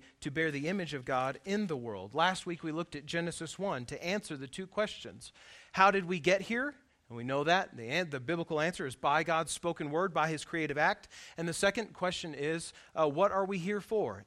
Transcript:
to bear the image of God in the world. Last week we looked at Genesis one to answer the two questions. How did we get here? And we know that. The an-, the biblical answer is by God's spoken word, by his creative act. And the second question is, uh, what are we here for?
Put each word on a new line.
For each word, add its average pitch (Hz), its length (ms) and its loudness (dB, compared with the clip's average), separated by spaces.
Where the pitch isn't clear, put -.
to 151 100 -4
bear 160 200 2
the 143 160 -4
image 175 260 -2
of 131 120 -8
God 131 380 0
in 202 240 0
the 160 80 -2
world. 107 400 -6
Last 175 300 4
week 170 180 -6
we 165 80 -4
looked 160 240 -4
at 143 100 -10
Genesis 165 540 -4
one 160 260 -2
to 143 180 -8
answer 175 340 -2
the 135 100 -8
two 185 200 -10
questions. 147 640 -6
How 190 180 10
did 196 140 2
we 175 140 0
get 180 220 6
here? 247 320 -2
And 117 80 -12
we 117 80 -6
know 135 180 2
that. 175 320 4
The 117 140 -10
an-, 170 200 0
the 139 120 -6
biblical 160 400 -2
answer 165 260 -2
is 120 80 -8
by 151 280 4
God's 160 280 0
spoken 165 400 -4
word, 170 220 0
by 160 160 2
his 156 160 -4
creative 151 320 -2
act. 175 320 2
And 165 100 -2
the 165 60 -2
second 196 400 2
question 175 400 -4
is, 156 380 -4
uh, 160 120 6
what 175 240 4
are 190 140 2
we 196 120 -2
here 190 240 -2
for? 120 460 -2